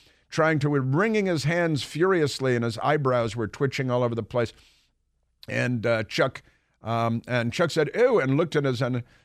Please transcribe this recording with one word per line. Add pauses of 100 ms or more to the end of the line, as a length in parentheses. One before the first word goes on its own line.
(300)
trying
to,
wringing
his
hands
furiously,
and
his
eyebrows
were
twitching
all
over
the
place. (960)
And,
uh,
Chuck, (420)
um,
and
Chuck
said,
"Ew,"
and
looked
at
us,
and (220)